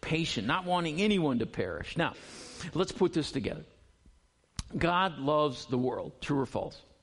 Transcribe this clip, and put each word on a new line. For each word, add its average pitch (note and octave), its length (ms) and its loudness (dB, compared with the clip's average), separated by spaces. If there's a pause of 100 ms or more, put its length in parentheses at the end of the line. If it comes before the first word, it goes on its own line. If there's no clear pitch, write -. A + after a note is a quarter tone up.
patient, D#3 460 -2
not F3+ 180 0
wanting E3+ 360 0
anyone E3+ 380 4
to - 60 2
perish. F2+ 520 -4
Now, D#3+ 160 2 (600)
let's F3+ 180 0
put F3 220 2
this D3+ 180 0
together. - 340 -4 (1120)
God F3 400 2
loves C#3+ 480 2
the C3 120 0
world. A#2 440 -2
True C#3+ 180 0
or C3+ 60 2
false? - 340 -4 (240)